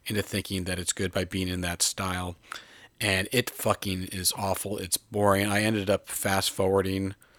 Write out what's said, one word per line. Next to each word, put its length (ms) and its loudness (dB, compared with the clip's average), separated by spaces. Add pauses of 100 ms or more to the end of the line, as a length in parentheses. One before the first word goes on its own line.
into 160 -2
thinking 420 -4
that 140 -4
it's 140 -2
good 200 -4
by 120 -2
being 240 -2
in 140 -2
that 200 -4
style. 540 -2 (640)
And 320 2
it 180 2
fucking 640 -2
is 260 0
awful. 400 -2
It's 180 -4
boring. 520 4
I 140 2
ended 280 2
up 180 0
fast 440 0
forwarding. 640 2 (220)